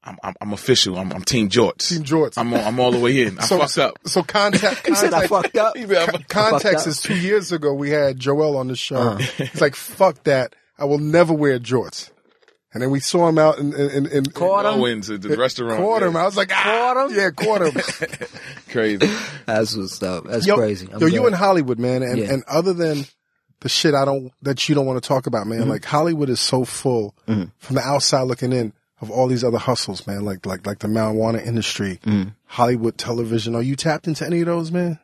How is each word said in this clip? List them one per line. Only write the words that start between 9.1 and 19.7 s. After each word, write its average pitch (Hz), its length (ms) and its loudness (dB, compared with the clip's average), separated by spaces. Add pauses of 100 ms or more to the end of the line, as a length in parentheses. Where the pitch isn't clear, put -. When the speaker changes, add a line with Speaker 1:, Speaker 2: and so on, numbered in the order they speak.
Speaker 2:
He's - 160 -8
like, 147 140 4
"Fuck - 500 0
that. 131 300 2 (240)
I 143 80 -4
will 147 120 2
never 160 360 4
wear 143 240 2
jorts." 120 520 -4 (600)
And 123 100 -4
then 131 80 0
we 139 100 2
saw 170 280 2
him 160 100 4
out 156 200 6
in, 143 160 -2
in, 143 160 0
in, 139 220 0
in 139 140 2
Speaker 3:
Caught 196 400 0
him. 135 140 2
Speaker 1:
Owens 110 300 -2
at 104 120 -6
the 107 140 0
restaurant, 117 440 0
Speaker 2:
Caught 214 220 2
him. 175 120 2
Speaker 1:
yeah. 165 80 0
Speaker 2:
I - 20 2
was 196 120 0
like, 190 180 0
"Ah." 196 80 2 (320)
Speaker 3:
Caught 269 160 0
him. 214 80 -4
Speaker 2:
Yeah, 196 120 2
caught 196 320 0
him. - 680 -4 (260)
Speaker 1:
<laughs> - 160 -20
Crazy. 110 400 2 (360)
Speaker 3:
That's 110 300 0